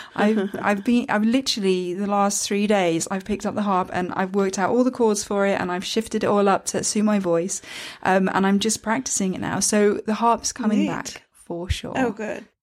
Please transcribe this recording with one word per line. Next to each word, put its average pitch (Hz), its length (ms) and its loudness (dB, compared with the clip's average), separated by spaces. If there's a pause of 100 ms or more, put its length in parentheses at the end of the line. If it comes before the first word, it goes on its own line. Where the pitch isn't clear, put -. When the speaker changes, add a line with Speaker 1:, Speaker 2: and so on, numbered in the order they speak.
(160)
Speaker 1:
I've, 202 400 2
Speaker 2:
<laughs> - 40 -6
Speaker 1:
I've 202 220 0
been, 240 260 2
I've 214 160 2
literally, 190 720 0
the 196 140 -4
last 202 360 0
three 208 220 0
days, 175 460 2
I've 190 140 -4
picked 208 200 -4
up 190 80 -4
the 214 80 -2
harp 185 300 0
and 180 220 -4
I've 190 200 -2
worked 190 240 0
out 185 120 0
all 240 120 4
the 247 80 4
chords 220 320 2
for 202 240 0
it 196 140 0
and 180 100 -4
I've 180 140 -4
shifted 220 400 -2
it - 20 2
all 202 220 4
up - 160 2 (100)
to 220 80 -2
suit 208 220 0
my 208 160 2
voice. 175 420 -2 (400)
Um, 190 320 2
and 190 100 2
I'm 196 140 4
just 214 240 0
practicing 214 520 -2
it - 60 -8
now. 170 200 -4
So 208 440 2
the 220 100 -2
harp's 226 380 0
coming 220 280 0
Speaker 2:
Neat. 302 80 2
Speaker 1:
back - 340 -8 (100)
for 175 380 -10
sure. - 260 -6
Speaker 2:
Oh, 262 160 2
good. 208 320 -10 (180)